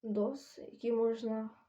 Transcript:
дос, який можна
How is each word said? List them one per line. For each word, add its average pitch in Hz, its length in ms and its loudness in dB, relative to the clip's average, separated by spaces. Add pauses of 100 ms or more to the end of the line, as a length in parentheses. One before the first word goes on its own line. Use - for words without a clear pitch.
дос, 220 540 -2
який - 340 -4
можна 226 580 2 (200)